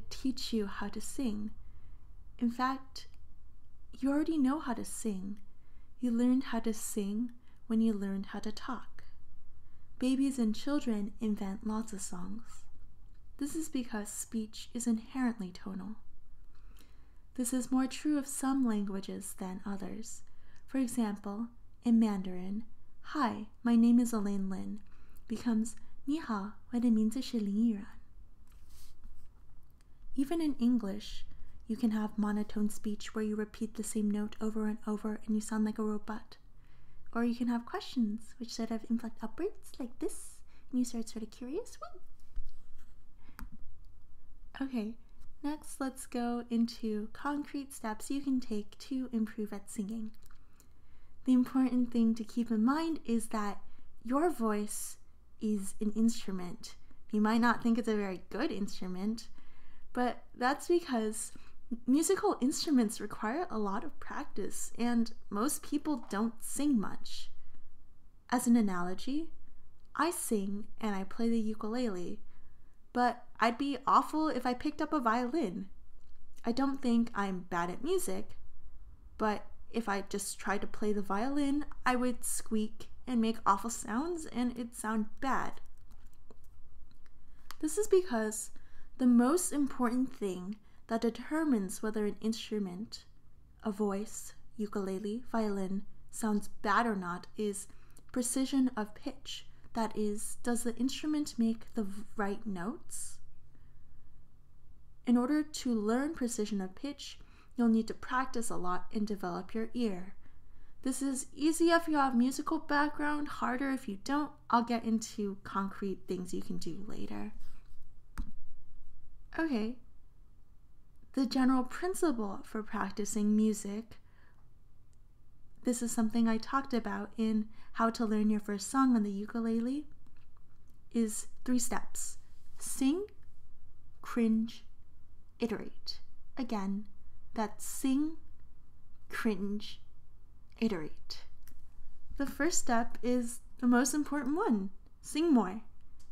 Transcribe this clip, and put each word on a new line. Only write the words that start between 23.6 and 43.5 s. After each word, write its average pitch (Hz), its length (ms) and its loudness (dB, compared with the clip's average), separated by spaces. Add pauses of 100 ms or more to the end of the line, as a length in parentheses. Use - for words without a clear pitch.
my 233 140 6
name 233 220 10
is 240 140 6
Elaine 202 360 2
Lin" 101 320 -4 (480)
becomes, 226 480 2 (300)
"你 302 140 2
好， 214 320 -2 (200)
我 240 60 0
的 240 120 6
名 214 200 6
字 262 100 -2
是 247 180 -2
林 202 180 0
依 233 140 6
然." 202 160 -2 (2250)
Even 285 260 2
in 302 180 2
English, 214 680 2 (400)
you 220 100 -2
can 226 140 4
have 214 260 0
monotone 208 540 2
speech - 440 -2
where 214 100 -2
you 214 120 -2
repeat 214 380 -4
the 220 80 -4
same 208 280 0
note 208 300 0
over 220 260 2
and 214 200 0
over 214 400 -2
and 214 80 2
you 214 60 2
sound 220 240 0
like 214 140 0
a 220 60 0
robot. 214 540 -4 (760)
Or 233 120 4
you 240 100 4
can 240 140 0
have 240 180 2
questions, 226 720 -2
which 233 160 -8
sort 226 160 -2
of 220 180 -2
inflect 233 340 0
upwards - 560 -2
like 233 200 -6
this, - 420 -4 (300)
and 247 80 0
you 254 60 4
start 233 240 -2
sort 220 140 -6
of 220 80 -8
curious. 285 500 -6
Woo! 698 200 -8 (2500)